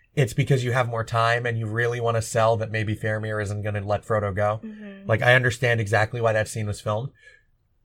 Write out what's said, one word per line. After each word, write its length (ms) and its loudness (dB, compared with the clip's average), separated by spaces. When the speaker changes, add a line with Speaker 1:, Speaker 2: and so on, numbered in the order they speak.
Speaker 1:
it's 180 2
because 300 2
you 80 -2
have 160 0
more 160 -4
time 420 2
and 120 -2
you 80 -4
really 340 0
wanna 220 0
sell 360 2
that 140 -4
maybe 240 -2
Faramir 480 -4
isn't 200 -6
gonna 180 -4
let 240 -2
Frodo 280 0
go. 300 0
Speaker 2:
Mm-hmm. 440 -14
Speaker 1:
Like, 140 2
I 140 6
understand 460 2
exactly 400 0
why 100 2
that 160 0
scene 200 -6
was 120 -6
filmed. 300 -4